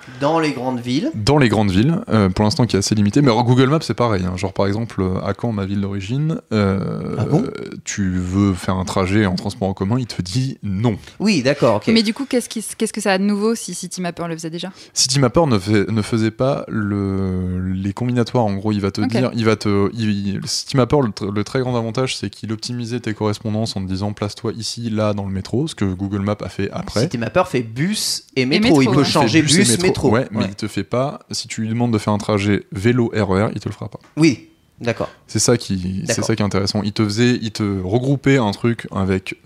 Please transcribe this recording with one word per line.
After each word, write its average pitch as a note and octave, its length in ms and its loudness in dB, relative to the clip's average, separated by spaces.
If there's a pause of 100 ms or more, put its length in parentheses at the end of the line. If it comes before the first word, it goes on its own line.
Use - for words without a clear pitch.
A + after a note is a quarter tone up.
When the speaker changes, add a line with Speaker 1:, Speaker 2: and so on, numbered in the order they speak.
(200)
Speaker 1:
Dans D#4+ 180 2
les D#4 140 2
grandes B2+ 260 -4
villes. B2+ 360 -2
Speaker 2:
Dans B2+ 240 2
les C3 100 6
grandes G#2 220 2
villes, A#2+ 300 4 (100)
euh, G#2 180 4
pour G2 160 2
l'instant G#2+ 220 2
qui G2 100 0
est G2 40 4
assez G#2 140 0
limité. G#2 280 4
Mais C#3 80 6
alors, A#2 140 2
Google B2+ 260 6
Maps, D#3+ 100 4
c'est A#2+ 140 -4
pareil, A2 320 2
hein. F2+ 100 -2
Genre F#2 160 -4
par G2 140 0
exemple, G#2 340 -4
euh, F#2 240 0
à G2 160 -2
Caen, A#2 120 -2
ma G2+ 120 -2
ville G2+ 160 -2
d'origine, G2+ 580 -2 (140)
euh, G2 680 0
Speaker 1:
Ah A2 60 0
bon ? F#3 200 2 (380)
Speaker 2:
tu F#2+ 280 -4
veux F#2 420 2
faire F#2 240 -2
un F#2 80 -2
trajet G2 400 2
en F#2 100 2
transport G2+ 340 -4
en G2 60 -2
commun, G2+ 240 0
il B2 80 -2
te - 140 -6
dit B2+ 420 -2
non. G#2 360 0 (200)
Speaker 1:
Oui, F#3 240 2
d'accord, A#2+ 340 2
ok. G#2+ 120 -2
Speaker 3:
Mais A3+ 140 6
du G#3+ 100 0
coup, C4+ 140 -6
qu'est-ce A#3+ 240 -2
qui - 80 -6
s-, - 180 -8
qu'est-ce A3 160 -2
que A3 80 -6
ça G3+ 140 2
a F#3+ 40 2
de G3 60 2
nouveau G#3 300 2
si - 200 -8
City F3+ 280 -8
Mapper E3+ 260 -6
le E3 80 -6
faisait D#3+ 140 -8
déjà ? F3 200 -8 (220)
Speaker 2:
City C3 260 0
Mapper C#3 280 4
ne A#2 120 2
fait, F#2+ 320 2
ne A2 120 0
faisait A2 280 0
pas C3 380 -2
le, F#2+ 1040 -2
les F#2+ 220 -2
combinatoires. B2 500 0
En G2+ 100 0
gros, G2 160 -2
il G#2 120 0
va G2 80 0
te G#2 100 -6
Speaker 3:
Ok. G#2 80 0
Speaker 2:
dire, A#2 260 0
il A2+ 120 0
va A2 100 4
te, G2+ 380 0
il, G#2 420 0
il, G#2+ 100 -6
City - 300 -4
Mapper, B2+ 260 4
le A#2 80 0
tr-, G2+ 220 -6
le G#2 100 -2
très C3+ 180 -2
grand B2 160 -2
avantage, A#2 420 -2
c'est G#2 120 -6
qu'il G#2+ 220 -10
optimisait A#2+ 480 -6
tes A2 140 -4
correspondances G#2+ 640 -2
en G2 60 -4
te F#2+ 60 -4
disant, « F#2+ 260 -4
Place-toi G#2 420 -4
ici, A#2 340 -6
là, G#2+ 240 0
dans G2+ 100 -4
le G2 80 -6
métro », G#2+ 360 -2
ce - 60 -10
que - 100 -4
Google G2 360 -2
Maps G2+ 220 0
a - 60 -8
fait G2 240 -4
après. - 300 -4
Speaker 1:
City D3 140 -2
Mapper A#2 320 0
fait B2 140 -2
bus C3+ 600 -4 (120)
et B2+ 60 2
Speaker 3:
Et B2 40 2
Speaker 1:
métro. E3+ 180 2 (160)
Speaker 3:
métro, - 20 6
Speaker 1:
Il G3+ 80 4
peut E3 80 4
Speaker 3:
ouais. C#3 60 6
Speaker 1:
changer D3+ 340 4
Speaker 2:
Il D3+ 100 4
fait C#3+ 100 4
Speaker 1:
bus, G3 100 4
Speaker 2:
bus A2+ 100 2
et F3 40 -2
Speaker 1:
métro. D3+ 280 2
Speaker 2:
Ouais, A#2 220 2
mais G#2+ 80 -2
Speaker 1:
Ouais. - 100 0
Speaker 2:
il G2+ 60 -12
te A2 100 -6
fait G2+ 180 -4
pas, C3 360 -4 (100)
si - 180 -8
tu - 140 -6
lui A2 60 -2
demandes A#2 240 0
de A2 60 2
faire G#2+ 140 0
un G#2 60 2
trajet G2+ 540 0
vélo A#2 440 2
R G2 180 2
E G2+ 120 2
R, - 80 -2
il - 60 -6
te - 80 -8
le G#2+ 60 -4
fera A2+ 140 -12
pas. - 120 -16 (160)
Speaker 1:
Oui, D3 320 2 (320)
d'accord. A#2 280 -2 (200)
Speaker 2:
C'est - 100 -4
ça A#2+ 180 4
qui, F#2+ 460 -4
c'est A2 60 -4
Speaker 1:
D'accord. G#2+ 160 -2
Speaker 2:
ça A2+ 120 0
qui G#2+ 60 -2
est - 20 4
intéressant. G2 380 0
Il G#2 100 -2
te A2+ 120 0
faisait, A#2 360 2
il A2 120 -6
te G2+ 300 -2
regroupait C3 560 2
un G#2+ 120 2
truc A#2 440 -2
avec G2 520 -2